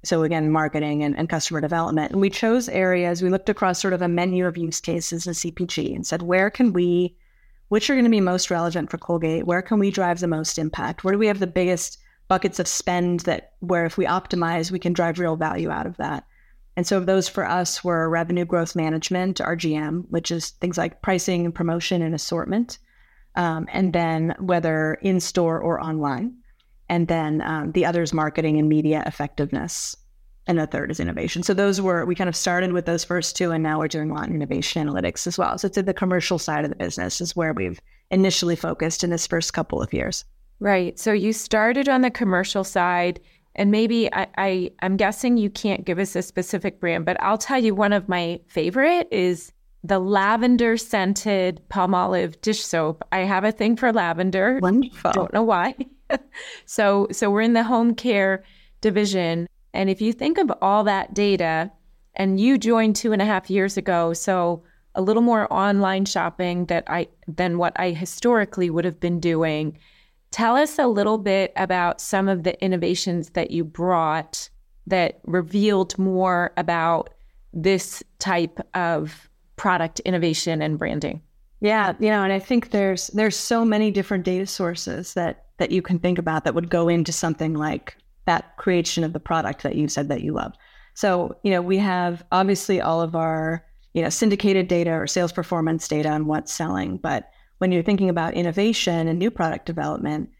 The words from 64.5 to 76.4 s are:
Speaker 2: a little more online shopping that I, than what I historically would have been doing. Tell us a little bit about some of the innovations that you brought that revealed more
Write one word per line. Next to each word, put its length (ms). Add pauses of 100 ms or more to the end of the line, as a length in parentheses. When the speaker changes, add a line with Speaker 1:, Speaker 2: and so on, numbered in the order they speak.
Speaker 2:
a 80
little 180
more 320
online 540
shopping 600
that 200
I, 220 (180)
than 320
what 200
I 120
historically 800
would 160
have 120
been 220
doing. 580 (520)
Tell 260
us 220
a 80
little 320
bit 380
about 440
some 260
of 160
the 220
innovations 640
that 200
you 120
brought 880 (380)
that 380
revealed 760
more 580